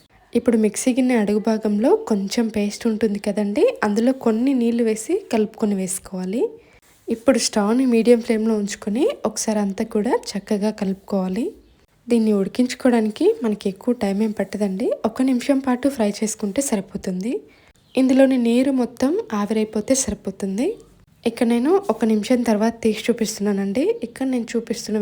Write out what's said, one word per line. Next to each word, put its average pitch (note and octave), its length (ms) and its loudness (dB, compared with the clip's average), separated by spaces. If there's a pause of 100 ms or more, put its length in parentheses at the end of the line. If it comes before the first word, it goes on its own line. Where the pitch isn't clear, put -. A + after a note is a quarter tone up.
(400)
ఇప్పుడు A#3 260 2
మిక్సీ A3 320 0
గిన్నె B3+ 260 2
అడుగు G#3 280 0
భాగంలో G#3+ 420 2 (180)
కొంచెం G#3 360 0 (100)
పేస్ట్ G#3 340 -4
ఉంటుంది G#3 380 -2
కదండి, G#3 340 0 (240)
అందులో A3+ 260 2 (140)
కొన్ని A#3+ 360 2
నీళ్లు A#3 260 2
వేసి A3 260 -2 (200)
కలుపుకొని G#3 480 0
వేసుకోవాలి. F#3 600 -4 (680)
ఇప్పుడు A#3 320 4
స్టవ్ని A3 480 2
మీడియం A3+ 320 6
ఫ్లేమ్‌లో A3+ 340 0
ఉంచుకొని G3+ 420 -4 (260)
ఒకసారి A3 360 -2
అంతా G3+ 200 -2 (100)
కూడా G#3+ 180 0 (180)
చక్కగా G#3 400 -2 (120)
కలుపుకోవాలి. F#3+ 640 -2 (680)
దీన్ని A3 260 2
ఉడికించుకోవడానికి A3+ 880 0 (180)
మనకి G#3 280 -2
ఎక్కువ A#3+ 220 -4 (100)
టైమ్ G3 220 -2
ఏం G#3+ 120 -2
పట్టదండి, G3 500 -2 (220)
ఒక C4 200 -2
నిమిషం C4+ 360 2
పాటు B3 300 0
ఫ్రై G#3+ 120 0 (120)
చేసుకుంటే G#3 500 -4
సరిపోతుంది. G3 640 -4 (680)
ఇందులోని C4 360 6 (100)
నీరు C4 340 2
మొత్తం C4 300 -2 (280)
ఆవిరైపోతే G#3+ 640 -2
సరిపోతుంది. G3+ 640 -4 (640)
ఇక్కడ A#3 240 0
నేను C4 180 2 (220)
ఒక - 60 -4 (120)
నిమిషం A#3+ 380 2
తర్వాత A3 240 2 (100)
తీసి G#3+ 240 0
చూపిస్తున్నానండి. G#3 760 -2 (220)
ఇక్కడ C4 280 -6
నేను A#3 200 -4
చూపిస్తున్న A3 460 -4